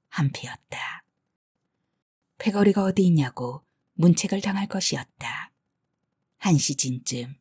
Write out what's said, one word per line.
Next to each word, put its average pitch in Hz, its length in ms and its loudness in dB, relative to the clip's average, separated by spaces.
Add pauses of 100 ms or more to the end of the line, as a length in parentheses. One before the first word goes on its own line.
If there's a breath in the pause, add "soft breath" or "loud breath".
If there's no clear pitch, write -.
한패였다. - 960 -6 (1300)
패거리가 202 460 2
어디 190 200 2
있냐고 139 600 0 (300)
문책을 180 460 2
당할 196 280 -4
것이었다. - 840 -6 (880)
한 180 180 4
시 143 200 0
진쯤 127 640 -4